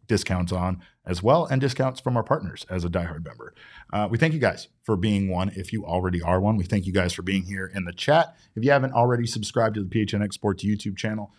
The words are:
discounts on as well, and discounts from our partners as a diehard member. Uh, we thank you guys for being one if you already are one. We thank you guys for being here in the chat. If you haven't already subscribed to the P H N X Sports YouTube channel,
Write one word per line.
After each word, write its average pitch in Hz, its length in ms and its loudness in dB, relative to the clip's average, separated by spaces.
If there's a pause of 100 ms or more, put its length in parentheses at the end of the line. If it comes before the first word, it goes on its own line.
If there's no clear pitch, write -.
discounts 90 440 0
on 90 300 -2 (240)
as 90 160 -4
well, 147 240 4
and 131 140 0
discounts 131 400 -2
from 123 160 -2
our 110 80 0
partners - 440 -2
as 90 160 -4
a 87 60 -2
diehard 85 340 -4
member. - 300 -16 (380)
Uh, 104 180 -2
we 117 80 0
thank 156 160 2
you 151 60 -2
guys 95 260 0 (160)
for 110 140 0
being 98 340 2
one 92 240 0
if 90 180 -8
you 107 140 -6
already 90 360 0
are 90 180 2
one. 107 160 4
We 92 80 0
thank 98 220 0
you 92 60 -4
guys 90 220 2
for - 80 -10
being 95 220 0
here 95 280 -8
in 95 120 -6
the 87 80 -8
chat. 156 420 2 (220)
If 110 80 -4
you 139 80 6
haven't 131 220 4
already 120 340 4
subscribed 110 480 0
to 107 60 -2
the 92 60 -4
P 110 120 0
H 104 120 0
N 104 120 0
X 101 100 -6
Sports 98 300 -2
YouTube 104 320 -2
channel, 107 420 -6